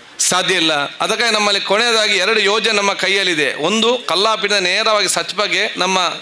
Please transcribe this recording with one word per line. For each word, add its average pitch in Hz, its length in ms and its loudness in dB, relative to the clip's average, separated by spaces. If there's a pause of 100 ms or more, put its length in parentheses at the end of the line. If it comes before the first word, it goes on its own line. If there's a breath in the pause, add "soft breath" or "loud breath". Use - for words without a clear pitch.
(200)
ಸಾಧ್ಯ 185 360 0
ಇಲ್ಲ. 160 180 2
ಅದಕ್ಕಾಗಿ 196 600 -2
ನಮ್ಮಲ್ಲಿ 208 280 0
ಕೊನೆಯದಾಗಿ 214 560 0
ಎರಡು 214 220 0
ಯೋಜನೆ 214 340 2
ನಮ್ಮ 202 200 2
ಕೈಯಲ್ಲಿದೆ. 180 600 0
ಒಂದು 226 540 0
ಕಲ್ಲಾಪಿನ 202 460 0
ನೇರವಾಗಿ 202 560 0
ಸಚ್ಬಗೆ 185 680 -2
ನಮ್ಮ 180 340 0 (100)